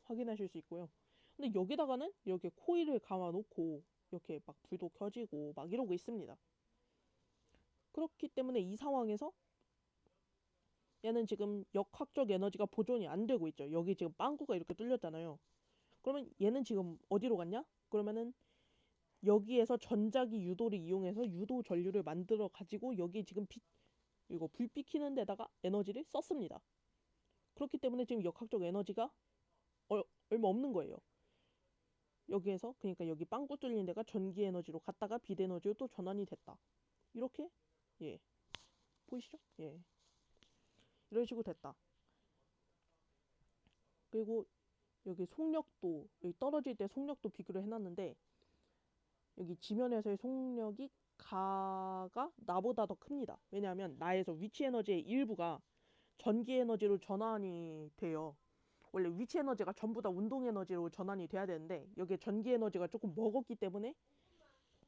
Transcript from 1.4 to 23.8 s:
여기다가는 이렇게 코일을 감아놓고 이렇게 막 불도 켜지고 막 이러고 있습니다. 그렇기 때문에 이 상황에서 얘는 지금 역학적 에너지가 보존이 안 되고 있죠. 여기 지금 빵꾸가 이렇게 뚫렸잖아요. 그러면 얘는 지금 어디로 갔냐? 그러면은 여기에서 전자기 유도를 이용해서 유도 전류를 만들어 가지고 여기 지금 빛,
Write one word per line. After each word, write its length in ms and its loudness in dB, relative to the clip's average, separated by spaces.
여기다가는 540 2
이렇게 320 0
코일을 440 4
감아놓고 840 -2
이렇게 340 -8
막 180 -16
불도 260 -6
켜지고 640 -6
막 160 -8
이러고 220 0
있습니다. 440 -6
그렇기 380 -4
때문에 300 0
이 160 -2
상황에서 560 0
얘는 240 2
지금 360 -2
역학적 560 0
에너지가 340 2
보존이 420 2
안 200 0
되고 220 4
있죠. 220 -6
여기 240 4
지금 180 -2
빵꾸가 420 0
이렇게 180 -2
뚫렸잖아요. 640 -2
그러면 280 -2
얘는 220 4
지금 340 0
어디로 280 4
갔냐? 260 -2
그러면은 440 0
여기에서 540 8
전자기 680 2
유도를 360 2
이용해서 480 0
유도 360 -2
전류를 400 2
만들어 440 0
가지고 500 -4
여기 260 -2
지금 240 -4
빛, 140 -18